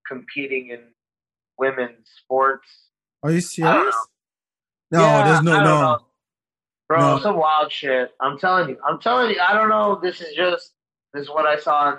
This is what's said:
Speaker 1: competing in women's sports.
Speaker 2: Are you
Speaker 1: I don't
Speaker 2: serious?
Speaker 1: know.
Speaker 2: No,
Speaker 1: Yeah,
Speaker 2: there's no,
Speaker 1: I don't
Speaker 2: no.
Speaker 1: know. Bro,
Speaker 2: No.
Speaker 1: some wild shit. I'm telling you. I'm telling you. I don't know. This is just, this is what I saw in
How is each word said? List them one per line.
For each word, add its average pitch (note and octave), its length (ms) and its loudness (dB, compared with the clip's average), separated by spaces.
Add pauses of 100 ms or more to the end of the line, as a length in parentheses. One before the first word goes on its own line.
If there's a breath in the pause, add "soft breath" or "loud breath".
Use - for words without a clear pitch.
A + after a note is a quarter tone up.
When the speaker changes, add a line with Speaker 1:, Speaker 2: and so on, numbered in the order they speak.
Speaker 1:
competing C3 600 -10
in A#2+ 120 -16 (760)
women's C3 500 -4 (140)
sports. C3 460 -2 (540)
Speaker 2:
Are C#3+ 80 -2
you E3 80 2
Speaker 1:
I - 20 0
don't - 20 0
Speaker 2:
serious? D#3 520 0 (960)
Speaker 1:
know. E3 80 0
Speaker 2:
No, E3 60 6
Speaker 1:
Yeah, D3 200 4
Speaker 2:
there's D#3 180 4
no, E3 100 2
Speaker 1:
I D#3 40 4
don't D3+ 80 4
Speaker 2:
no. D#3 160 4
Speaker 1:
know. D3+ 180 0 (880)
Bro, D#3+ 120 2
Speaker 2:
No. - 220 2
Speaker 1:
some G3+ 140 -2
wild D#3 360 0
shit. C3 380 -4 (100)
I'm C#3 180 -4
telling F#3 300 0
you. C3 80 -10 (100)
I'm D#3+ 140 -4
telling A#3+ 300 0
you. F3+ 100 -2
I F#3 140 2
don't G#3+ 160 2
know. G#3 320 0
This F3 180 -4
is D#3+ 160 -14
just, F3 360 -2 (420)
this C#3+ 80 -8
is C#3 80 -14
what D3+ 160 -2
I D3+ 120 0
saw D3 340 0
in C#3 60 -14